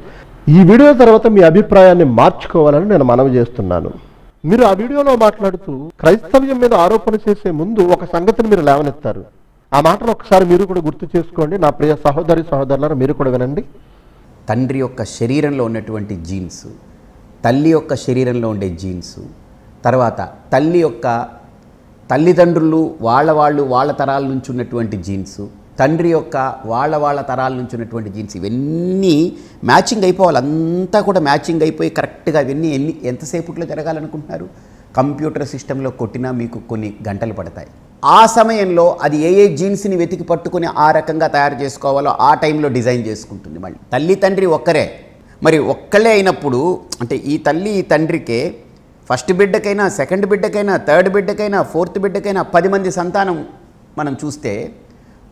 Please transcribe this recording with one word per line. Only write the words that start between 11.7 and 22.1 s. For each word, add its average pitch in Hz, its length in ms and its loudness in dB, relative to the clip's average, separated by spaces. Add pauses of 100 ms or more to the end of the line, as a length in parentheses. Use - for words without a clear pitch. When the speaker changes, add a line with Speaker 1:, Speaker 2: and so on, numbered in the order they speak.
Speaker 1:
సహోదరి 156 560 0
సహోదరులారా, 139 440 -2
మీరు 135 180 0
కూడా 139 160 -2
వినండి. 127 360 -4 (840)
Speaker 2:
తండ్రి 127 300 -2
యొక్క 127 240 -6
శరీరంలో 135 640 -2
ఉన్నటువంటి 107 500 -8
జీన్స్, 87 520 -10 (800)
తల్లి 143 240 2
యొక్క 151 260 0
శరీరంలో 123 540 -2
ఉండే 101 200 -6
జీన్స్, 87 460 -12 (720)
తర్వాత 120 440 0 (240)
తల్లి 160 260 2
యొక్క 120 460 -2 (880)